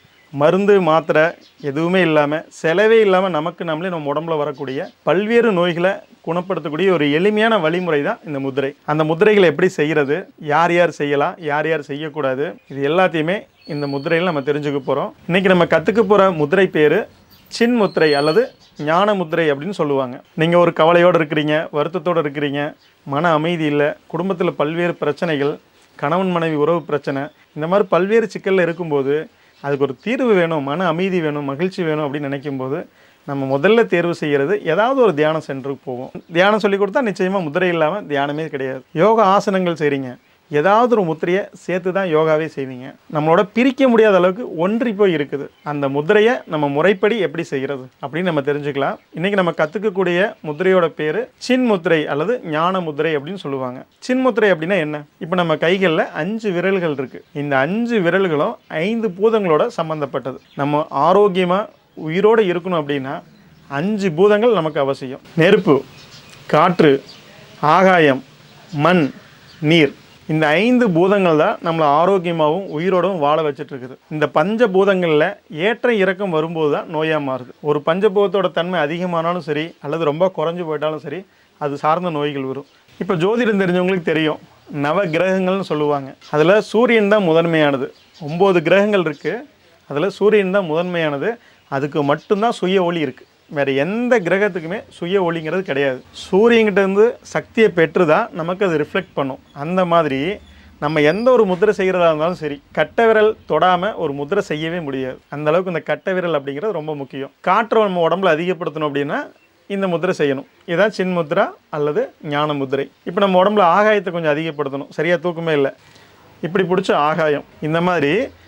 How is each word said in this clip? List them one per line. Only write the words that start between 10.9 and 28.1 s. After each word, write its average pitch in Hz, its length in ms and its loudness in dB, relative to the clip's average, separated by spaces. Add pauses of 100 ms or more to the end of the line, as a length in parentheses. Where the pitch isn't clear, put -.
செய்யலாம், 143 400 0
யார் 151 280 -2
யார் 156 220 -2
செய்யக்கூடாது, 143 560 -4 (220)
இது 139 220 -8
எல்லாத்தையுமே 170 480 0 (280)
இந்த 147 220 -6
முத்திரையில 165 420 -2
நம்ம 143 200 -4
தெரிஞ்சுக்க 143 380 -2
போறோம். 151 220 -2 (160)
இன்னைக்கு 190 280 2
நம்ம 170 120 4
கத்துக்க 185 380 2
போற 190 280 4
முத்திரை 165 360 2
பேரு 156 320 2 (520)
சின் 233 300 0
முத்திரை 160 320 2
அல்லது 156 300 2 (340)
ஞான 175 360 2
முத்திரை 165 380 -2
அப்படின்னு 156 280 -6
சொல்லுவாங்க. 135 420 -2 (120)
நீங்க 170 240 2
ஒரு 170 180 4
கவலையோட 170 460 6
இருக்கிறீங்க, 151 360 0 (160)
வருத்தத்தோட 160 520 -2
இருக்கிறீங்க, 143 360 -4 (460)
மன 156 240 0
அமைதி 156 420 0
இல்ல, 147 240 0 (160)
குடும்பத்துல 175 480 -2
பல்வேறு 170 340 -2
பிரச்சனைகள், 147 600 -4 (400)
கணவன் 180 360 -2
மனைவி 165 240 -2
உறவு 156 280 0
பிரச்சனை, 143 400 -6 (320)
இந்த 151 120 -6
மாதிரி 196 220 0
பல்வேறு 202 460 0